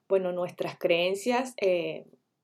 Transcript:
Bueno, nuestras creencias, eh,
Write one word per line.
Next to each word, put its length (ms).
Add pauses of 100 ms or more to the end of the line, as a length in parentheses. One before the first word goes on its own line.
Bueno, 240
nuestras 460
creencias, 800
eh, 460 (380)